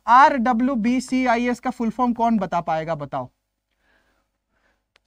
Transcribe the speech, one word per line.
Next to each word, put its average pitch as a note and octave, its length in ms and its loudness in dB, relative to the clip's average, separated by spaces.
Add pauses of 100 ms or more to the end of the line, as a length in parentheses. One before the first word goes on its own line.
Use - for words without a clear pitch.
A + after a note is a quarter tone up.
आरडब्ल्यूबीसीआईएस B3 1500 2
का B3+ 100 -6
फुल A3+ 200 -4
फॉर्म B3 220 -2
कौन A#3 260 0
बता F#3 220 -4
पाएगा, D#3+ 340 -4
बताओ? C#3 340 -10 (1800)